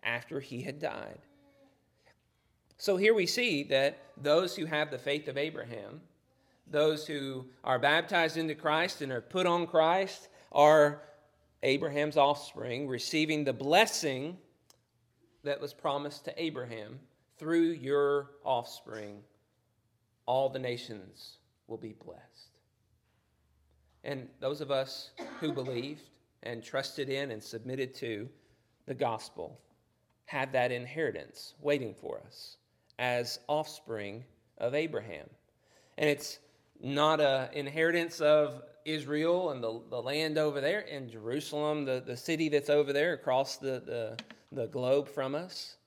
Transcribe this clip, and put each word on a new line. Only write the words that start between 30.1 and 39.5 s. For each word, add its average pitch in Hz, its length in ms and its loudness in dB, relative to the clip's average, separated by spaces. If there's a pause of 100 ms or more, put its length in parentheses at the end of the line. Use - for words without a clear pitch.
have 135 260 -4
that 123 200 2
inheritance 123 880 -6
waiting 143 340 0
for - 340 -10
us - 300 -20 (400)
as 123 500 -2
offspring 120 760 -6 (360)
of 123 140 0
Abraham. 113 540 -4 (680)
And 151 120 2
it's - 300 -2 (400)
not 151 400 2
an 135 340 4
inheritance 165 680 0
of 147 400 6 (240)
Israel 156 640 0
and 127 140 -4